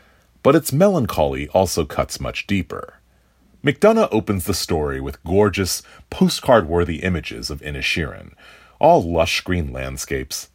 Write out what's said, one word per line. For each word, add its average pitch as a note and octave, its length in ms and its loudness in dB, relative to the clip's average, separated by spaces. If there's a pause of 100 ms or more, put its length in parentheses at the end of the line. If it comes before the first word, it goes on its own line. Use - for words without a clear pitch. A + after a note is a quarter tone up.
(420)
But C#3 140 6
its D3+ 180 0
melancholy G#2 760 2
also F2+ 360 2
cuts - 340 -6
much - 280 -8
deeper. F2 480 -6 (680)
McDonagh G#3+ 480 4
opens G2+ 320 0
the G2+ 100 -2
story D2 460 -4
with C2+ 240 -10
gorgeous, G2 600 0 (260)
postcard-worthy F2 880 2
images D#2 520 -4
of C#2+ 120 -10
Inisherin, C#2 720 -6 (440)
all D#3+ 240 6
lush E2+ 380 0
green E2+ 320 -2
landscapes, C2 840 -8